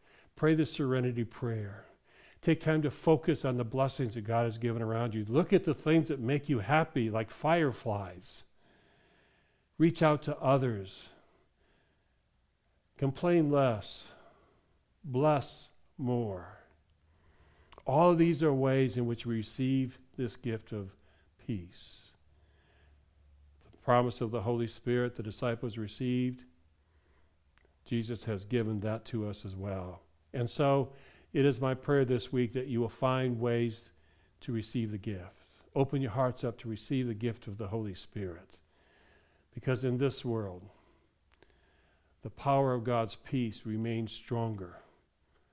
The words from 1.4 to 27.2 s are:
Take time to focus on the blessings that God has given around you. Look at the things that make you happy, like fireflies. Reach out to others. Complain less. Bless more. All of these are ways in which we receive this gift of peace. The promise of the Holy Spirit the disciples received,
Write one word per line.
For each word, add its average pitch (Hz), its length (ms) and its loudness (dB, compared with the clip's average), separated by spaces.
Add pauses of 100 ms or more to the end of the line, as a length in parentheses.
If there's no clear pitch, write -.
Take 160 180 2
time 156 220 2
to 147 80 0
focus 156 540 2
on 131 120 0
the 120 80 0
blessings 131 500 -2
that 117 80 -6
God 113 220 2
has 113 140 -2
given 113 240 -2
around 113 320 -2
you. 110 140 -2
Look 151 240 2
at 190 120 6
the 160 100 2
things 160 340 2
that 139 120 -2
make 139 280 0
you 135 100 2
happy, 131 520 0
like 107 200 -2
fireflies. 110 1120 -2 (1300)
Reach 165 240 4
out 151 200 4
to 147 160 -4
others. 127 720 0 (1900)
Complain 160 520 2
less. 131 640 0 (880)
Bless 139 680 0 (280)
more. 107 600 -4 (1300)
All 160 260 6
of 170 80 6
these 165 240 6
are 156 100 6
ways 135 440 4
in 123 100 0
which 117 200 -4
we 117 100 -2
receive 131 640 -2 (180)
this 123 200 -6
gift 110 360 -6
of 101 180 -6 (560)
peace. - 680 -10 (1600)
The - 60 -20
promise 123 420 2
of 117 100 -2
the 113 120 -4
Holy 117 260 0
Spirit 120 480 -2
the - 60 -10
disciples 113 560 -6
received, 123 680 -4 (1400)